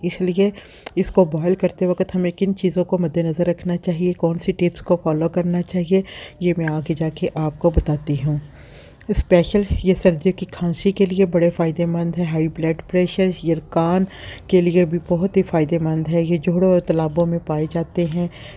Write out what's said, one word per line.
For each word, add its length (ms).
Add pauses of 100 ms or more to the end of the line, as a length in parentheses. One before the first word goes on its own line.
इसलिए 480 (440)
इसको 320
boil 280
करते 300
वक्त 280
हमें 180
किन 220
चीज़ों 300
को 140
मद्देनज़र 480
रखना 320
चाहिए, 360
कौन 240
सी 160
tips 280
को 220
फॉलो 260
करना 320
चाहिए, 420 (380)
ये 160
मैं 100
आगे 260
जाके 440
आपको 340
बताती 460
हूँ। 220 (720)
स्पेशल 540 (200)
ये 100
सर्दियों 380
की 140
खांसी 460
के 140
लिए 200
बड़े 240
फ़ायदेमंद 680
है, 100
हाई 220
ब्लड 420
प्रेशर, 420 (120)
यरकान 600 (440)
के 100
लिए 240
भी 140 (100)
बहुत 280
ही 80
फ़ायदेमंद 640
है। 160
ये 140
जोड़ों 340
और 100
तालाबों 440
में 140
पाए 260
जाते 400
हैं, 220 (280)